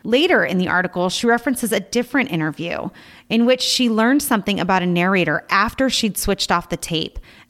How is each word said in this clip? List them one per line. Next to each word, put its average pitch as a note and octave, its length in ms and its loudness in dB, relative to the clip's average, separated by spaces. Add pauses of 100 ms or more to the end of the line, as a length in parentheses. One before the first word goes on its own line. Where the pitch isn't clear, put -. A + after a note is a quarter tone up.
Later C4 400 2
in D#3 120 -2
the F3+ 120 0
article, F3+ 420 0
she - 160 -2
references A#3 440 0
a G#3 100 0
different B3 520 -2
interview D#3+ 560 -4 (400)
in A3+ 160 2
which B3+ 160 4
she B3 300 0
learned A#3 320 2
something G3+ 360 -2
about F#3 240 0
a F3 40 0
narrator F3 640 2
after A3+ 400 0
she'd A3 260 -2
switched - 340 -2
off F3 200 -2
the E3+ 80 -4
tape, - 400 -6 (320)